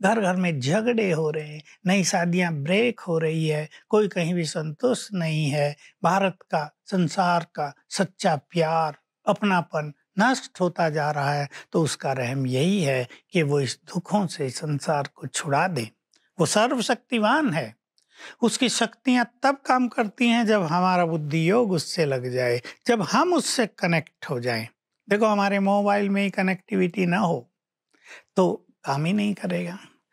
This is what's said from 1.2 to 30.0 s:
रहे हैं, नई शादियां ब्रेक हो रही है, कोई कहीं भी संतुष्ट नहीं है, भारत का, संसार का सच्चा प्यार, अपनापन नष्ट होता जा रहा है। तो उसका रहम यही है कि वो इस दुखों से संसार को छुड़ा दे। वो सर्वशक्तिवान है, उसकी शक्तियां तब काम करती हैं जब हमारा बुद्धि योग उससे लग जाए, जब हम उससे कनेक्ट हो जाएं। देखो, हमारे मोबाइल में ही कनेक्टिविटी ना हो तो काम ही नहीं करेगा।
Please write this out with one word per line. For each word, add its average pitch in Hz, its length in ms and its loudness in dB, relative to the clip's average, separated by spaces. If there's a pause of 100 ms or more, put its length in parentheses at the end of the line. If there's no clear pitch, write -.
रहे 151 180 -6
हैं, 151 140 -16 (260)
नई 190 160 4
शादियां 175 500 0 (100)
ब्रेक 214 360 0
हो 165 200 -2
रही 160 280 0
है, 151 200 -2 (220)
कोई 208 180 4
कहीं 175 260 -2
भी 175 120 -2
संतुष्ट 165 680 -4
नहीं 160 360 -2
है, 147 260 0 (280)
भारत 180 380 0
का, 151 280 -4 (160)
संसार 175 600 0 (100)
का 147 160 -6 (180)
सच्चा 180 460 -2
प्यार, 160 600 -2 (280)
अपनापन 175 680 0 (260)
नष्ट 254 420 0
होता 175 280 0
जा 147 220 -2
रहा 143 220 -2
है। 143 140 -2 (240)
तो 170 120 2
उसका 147 280 -2
रहम 131 360 -2
यही 165 360 0
है 131 240 -2 (240)
कि 170 120 2
वो 143 160 0
इस 131 200 -4 (140)
दुखों 190 340 -2
से 135 220 -6
संसार 147 680 -4
को - 120 -12
छुड़ा 147 400 0
दे। 127 220 -4 (500)
वो 170 60 4
सर्वशक्तिवान 240 1080 0
है, 123 200 -4 (680)
उसकी 233 280 2
शक्तियां 240 560 0 (180)
तब 277 220 2
काम 254 220 2
करती 233 420 -2
हैं 233 160 2
जब 208 180 2
हमारा 180 420 2
बुद्धि 160 440 0
योग 220 220 2
उससे 165 340 -2
लग 127 280 -2
जाए, 123 280 0 (260)
जब 233 140 2
हम 285 320 2
उससे 247 340 0
कनेक्ट - 600 -4
हो 127 100 -4
जाएं। 117 280 -4 (400)
देखो, 208 180 2
हमारे 202 340 2
मोबाइल 202 500 2
में 196 140 0
ही 196 60 -2
कनेक्टिविटी 185 760 -2
ना 175 120 2
हो 170 320 -2 (840)
तो 190 100 4 (400)
काम 143 200 -2
ही 175 80 -2
नहीं 208 200 0
करेगा। 180 440 -6 (360)